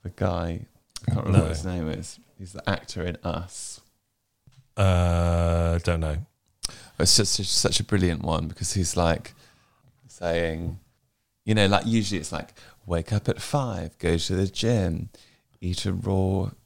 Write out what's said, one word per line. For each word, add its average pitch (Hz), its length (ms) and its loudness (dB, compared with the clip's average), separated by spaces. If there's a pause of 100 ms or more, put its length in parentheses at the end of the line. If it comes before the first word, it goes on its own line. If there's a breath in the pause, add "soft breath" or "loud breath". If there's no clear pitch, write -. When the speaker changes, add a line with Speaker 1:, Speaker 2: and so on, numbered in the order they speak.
Speaker 1:
the 90 60 -8
guy, 87 560 -4 (420)
I - 40 0
can't - 140 -2
remember 95 140 6
Speaker 2:
No. 85 60 6
Speaker 1:
what 80 100 -4
his 78 100 -8
name 87 240 -4
is. - 300 -10 (180)
He's 92 140 -16
the - 180 -6
actor 87 360 -4
in 87 180 -6
Us. 87 560 -8 (960)
Speaker 2:
Uh, 85 1040 4
don't 85 220 0
know. 78 160 -2 (840 loud breath)
Speaker 1:
It's - 160 6
just 104 200 4
such, 98 120 -4
such - 320 2
a 107 60 0
brilliant 90 360 2
one 80 260 0
because - 260 -6
he's, 87 240 0
like, 82 360 2 (760 soft breath)
saying, 85 720 -4 (680)
you 107 100 2
know, 101 120 4
like, 98 180 2
usually 104 340 0
it's - 120 -8
like, - 220 -8 (320 loud breath)
"Wake 85 280 -2
up - 140 0
at - 140 -4
five, 104 560 -4
go 85 200 0
to 92 180 -2
the 95 120 0
gym, 98 600 -2 (520 loud breath)
eat 90 240 -4
a 95 80 0
raw 95 580 0 (140)